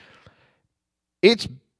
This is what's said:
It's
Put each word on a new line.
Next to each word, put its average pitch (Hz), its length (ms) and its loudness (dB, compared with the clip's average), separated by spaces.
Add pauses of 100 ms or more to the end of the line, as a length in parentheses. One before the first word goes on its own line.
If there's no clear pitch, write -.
(1200)
It's 208 260 2 (320)